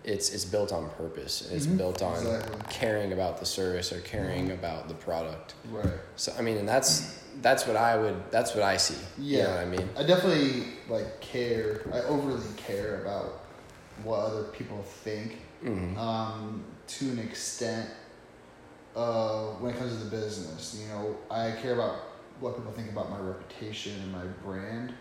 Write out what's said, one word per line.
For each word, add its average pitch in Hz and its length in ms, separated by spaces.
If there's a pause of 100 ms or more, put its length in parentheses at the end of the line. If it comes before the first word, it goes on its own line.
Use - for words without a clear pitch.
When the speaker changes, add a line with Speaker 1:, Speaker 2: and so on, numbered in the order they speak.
Speaker 1:
it's, 101 260
it's 95 160
built 101 260
on 80 200
purpose. - 600
It's - 160
Speaker 2:
Mm-hmm. 92 100
Speaker 1:
built 90 240
on 90 160
Speaker 2:
Exactly. 110 420 (100)
Speaker 1:
caring 104 440
about 92 260
the 95 60
service 90 460
or 90 100
caring 92 440
Speaker 2:
Mm-hmm. 95 140
Speaker 1:
about 82 280
the 82 80
product. 80 580 (160)
Speaker 2:
Right. 104 180 (280)
Speaker 1:
So, - 220
I 123 40
mean, 113 160
and 101 100
that's, - 520 (220)
that's 127 260
what 117 100
I 113 200
would, 98 340
that's 113 240
what 104 80
I 95 140
see. 82 180 (220)
You 143 200
Speaker 2:
Yeah. - 60
Speaker 1:
know 95 80
what 90 80
I 90 60
mean? 90 320
Speaker 2:
I 143 60
definitely, 156 600 (260)
like, 110 320
care, 113 600 (120)
I 123 80
overly 135 420 (140)
care 101 440
about 98 380 (640)
what 110 160
other 110 260
people 110 360 (220)
think, 110 360 (240)
Speaker 1:
Mm-hmm. 95 340
Speaker 2:
um, 110 680 (240)
to - 220
an 120 100
extent, 113 680 (1080)
uh, 110 500 (140)
when 120 140
it 120 40
comes 120 200
to 107 60
the 104 80
business. 101 680
You 107 80
know, 107 260 (140)
I 113 220 (100)
care 127 120
about 113 220 (440)
what 120 180
people 113 140
think 110 200
about 101 180
my 98 100
reputation 104 840
and 95 100
my 90 140 (180)
brand 107 580